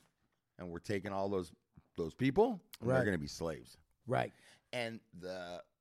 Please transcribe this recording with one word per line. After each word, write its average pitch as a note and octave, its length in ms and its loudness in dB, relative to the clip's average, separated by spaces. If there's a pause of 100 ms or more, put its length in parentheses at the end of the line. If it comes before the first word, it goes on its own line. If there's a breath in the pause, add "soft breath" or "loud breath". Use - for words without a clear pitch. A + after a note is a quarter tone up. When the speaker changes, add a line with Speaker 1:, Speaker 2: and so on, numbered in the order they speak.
(580)
Speaker 1:
and F2 120 -8
we're E2+ 80 -6
taking G2+ 320 -2
all G2 180 0
those, F#2 220 0 (460)
those E2 180 -2
people F3+ 460 4 (200)
and A#2 80 0
they're C3 100 6
Speaker 2:
Right. B2 60 4
Speaker 1:
gonna G2 140 4
be D2 80 -4
slaves." D2 500 -6 (300)
Speaker 2:
Right. A#2+ 260 0 (400 soft breath)
Speaker 1:
And A2+ 280 -4 (180)
the, F2 460 -8 (160)